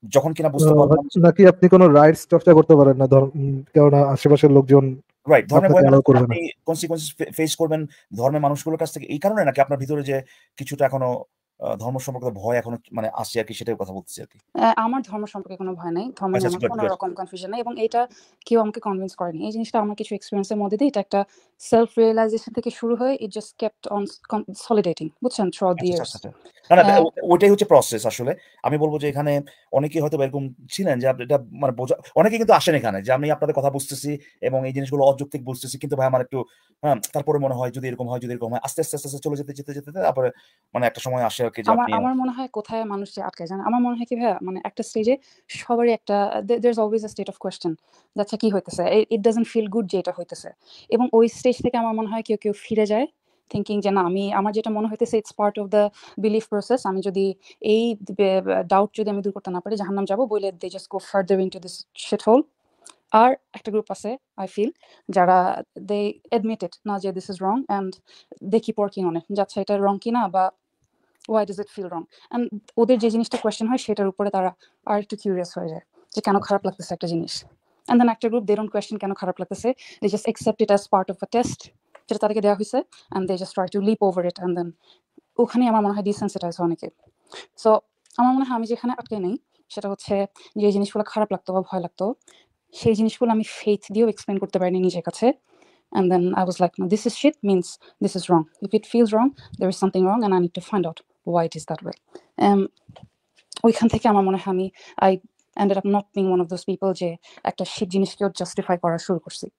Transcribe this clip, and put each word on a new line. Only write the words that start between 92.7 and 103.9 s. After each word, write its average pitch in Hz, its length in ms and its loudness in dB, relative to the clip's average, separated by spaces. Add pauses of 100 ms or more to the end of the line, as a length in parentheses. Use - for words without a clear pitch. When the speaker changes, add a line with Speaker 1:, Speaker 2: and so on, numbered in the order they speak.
Speaker 3:
সেই 226 200 2
জিনিসগুলো 220 360 0
আমি 220 160 0
ফেথ 208 440 -4
দিয়েও 220 160 2
এক্সপ্লেন 208 300 -4
করতে - 220 -6
পারিনি 180 200 0
নিজের 180 220 0
কাছে। 175 260 -2 (640)
And 190 140 0
then 180 180 2 (100)
I 185 100 0
was 180 160 -4
like, 180 160 2
"No, 190 100 -4
this 196 200 0
is 233 80 -2
shit 294 300 0
means 196 240 2 (320)
this 196 160 -2
is 180 100 -6
wrong। 165 180 4 (180)
If 196 120 -8
it 214 120 0
feels 233 260 2
wrong, 226 180 2 (260)
there 190 160 -2
is - 80 -6
something 190 240 0
wrong 196 200 2
and 202 100 0
I 185 60 2
need 175 160 -2
to 175 80 -10
find 190 220 -2
out 165 140 -10 (260)
why 170 200 0
it 160 100 -8
is 156 100 -14
that - 160 -8
way।" 170 140 -12 (460)
Um, 202 200 4 (1000)
ওইখান 233 240 0
থেকে 220 200 -2